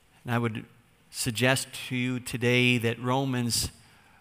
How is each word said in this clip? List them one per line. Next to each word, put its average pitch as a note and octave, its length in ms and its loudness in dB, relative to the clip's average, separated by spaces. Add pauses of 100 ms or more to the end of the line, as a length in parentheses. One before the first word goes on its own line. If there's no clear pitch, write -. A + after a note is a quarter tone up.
(240)
And C3 100 -4
I A#2 40 2
would A#2 280 -2 (500)
suggest B2+ 520 0 (220)
to C3 60 -4
you B2+ 240 -2
today B2 600 2
that A#2 200 -2
Romans B2 680 -2 (520)